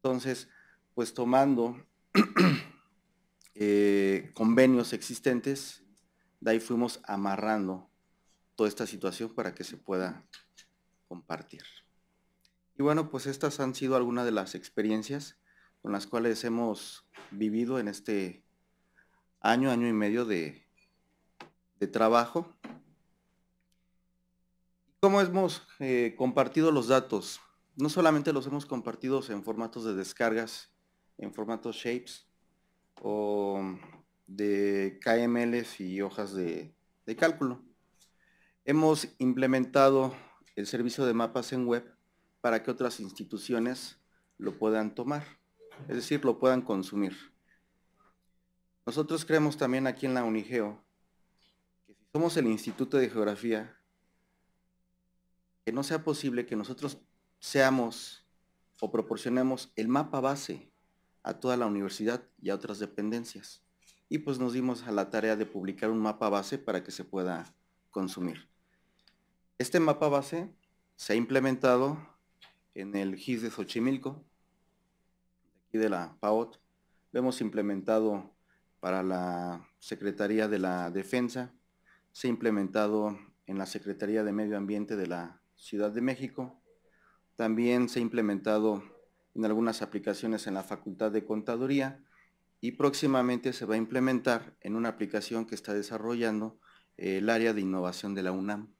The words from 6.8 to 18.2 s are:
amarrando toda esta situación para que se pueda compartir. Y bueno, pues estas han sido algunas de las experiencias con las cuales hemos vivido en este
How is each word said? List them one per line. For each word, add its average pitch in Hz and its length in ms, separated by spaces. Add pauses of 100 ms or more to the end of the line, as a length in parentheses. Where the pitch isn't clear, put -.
amarrando 98 880 (640)
toda 107 140
esta 101 180
situación 98 460
para 98 200
que 92 120
se - 100
pueda 92 480 (880)
compartir. 82 540 (1120)
Y 139 60
bueno, 156 260
pues 135 160
estas 139 340
han 131 160
sido 131 220
algunas 120 260
de 120 80
las 98 240
experiencias 110 880 (400)
con 104 100
las 101 160
cuales 117 380
hemos 117 640 (220)
vivido 110 460
en 104 120
este 98 560 (960)